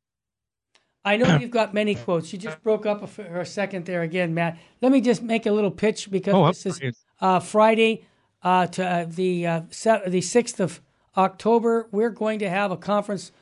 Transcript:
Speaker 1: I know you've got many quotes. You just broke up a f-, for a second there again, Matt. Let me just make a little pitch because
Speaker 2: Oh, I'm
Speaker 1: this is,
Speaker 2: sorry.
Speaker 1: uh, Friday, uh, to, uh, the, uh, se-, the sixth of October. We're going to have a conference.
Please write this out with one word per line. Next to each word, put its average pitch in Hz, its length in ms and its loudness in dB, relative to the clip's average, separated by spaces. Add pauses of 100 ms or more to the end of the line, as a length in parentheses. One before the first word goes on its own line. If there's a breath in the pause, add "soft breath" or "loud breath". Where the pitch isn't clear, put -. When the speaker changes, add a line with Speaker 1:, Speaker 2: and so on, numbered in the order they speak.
(1040)
Speaker 1:
I 202 120 2
know 254 200 4
you've 240 140 -2
got 214 240 0
many 208 220 0
quotes. 165 360 -4
You - 60 -10
just 180 240 -12
broke 214 240 0
up 208 140 -2
a 202 40 -12
f-, - 100 -14
for 180 260 -10
a 170 60 -6
second 196 400 -6
there 175 160 -4
again, 170 320 -2
Matt. 165 220 -2 (240 loud breath)
Let 262 120 4
me 269 80 6
just 226 220 2
make 226 240 -2
a 208 60 2
little 208 180 2
pitch 208 400 -2
because 190 240 0
Speaker 2:
Oh, 185 100 6
I'm 160 60 6
Speaker 1:
this - 160 -4
is, 180 100 -4
Speaker 2:
sorry. 131 160 -6 (280)
Speaker 1:
uh, 185 200 2
Friday, 220 640 4 (400 soft breath)
uh, 180 240 2
to, 185 180 -4
uh, 175 220 0
the, 175 380 -2
uh, 165 140 -2 (100)
se-, 220 360 0
the 180 140 0
sixth 233 400 0
of 170 200 -4 (360)
October. 226 720 0
We're 220 200 0
going 214 280 -4
to 202 100 -4
have 196 220 -2
a 180 60 -6
conference. 202 640 -4